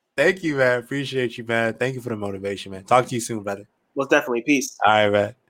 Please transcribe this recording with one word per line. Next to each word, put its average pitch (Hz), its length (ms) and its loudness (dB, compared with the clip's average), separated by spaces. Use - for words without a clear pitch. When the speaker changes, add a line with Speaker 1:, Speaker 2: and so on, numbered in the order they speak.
Speaker 1:
Thank 185 260 2
you, 151 140 -2
man. 127 220 4
Appreciate 127 600 -4
you, 120 60 -10
man. 113 300 0
Thank 123 200 -2
you 127 60 -8
for 120 80 -8
the 113 80 -4
motivation, 98 560 -6
man. 95 120 -14
Talk 123 220 4
to 131 80 -8
you 117 60 -2
soon, 113 220 -6
brother. 101 260 -8
Speaker 2:
Most 135 140 0
definitely. 123 320 2
Peace. 139 420 -2
Speaker 1:
All 104 80 6
right, 107 180 4
man. 104 240 0